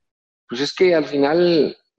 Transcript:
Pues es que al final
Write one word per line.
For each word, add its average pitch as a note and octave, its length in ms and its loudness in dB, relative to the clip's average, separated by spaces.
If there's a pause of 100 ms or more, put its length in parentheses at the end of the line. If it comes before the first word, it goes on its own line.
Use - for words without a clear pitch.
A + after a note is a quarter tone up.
(480)
Pues A#2+ 120 -8
es C#3+ 120 -6
que F3+ 220 2
al D3+ 120 0
final D3 720 0 (220)